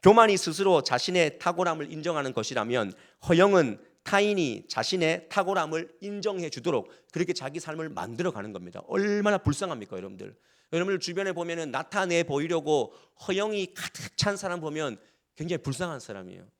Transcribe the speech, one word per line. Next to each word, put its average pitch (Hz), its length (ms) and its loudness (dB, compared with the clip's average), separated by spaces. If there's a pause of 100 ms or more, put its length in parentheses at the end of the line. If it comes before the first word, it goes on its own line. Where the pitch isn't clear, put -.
교만이 214 340 10
스스로 170 460 2
자신의 160 560 0
탁월함을 165 520 -2
인정하는 156 420 -4
것이라면, 113 600 -2 (340)
허영은 175 520 6 (240)
타인이 196 640 0
자신의 165 640 -2
탁월함을 165 720 -2
인정해 196 500 -6
주도록 131 400 -2 (200)
그렇게 165 220 -2
자기 143 260 -8
삶을 160 300 -8
만들어가는 113 640 -6
겁니다. 90 320 -12
얼마나 208 540 2
불쌍합니까, 139 580 -4
여러분들? 98 380 -14 (360)
여러분들 180 280 -2
주변에 185 340 -4
보면은 170 380 -6
나타내 175 500 0
보이려고 151 720 0 (340)
허영이 202 460 -2
가득 - 440 -12
찬 202 200 0
사람 180 240 -6
보면 151 360 -4 (380)
굉장히 165 280 -6
불쌍한 139 360 -6
사람이에요. 92 460 -14 (140)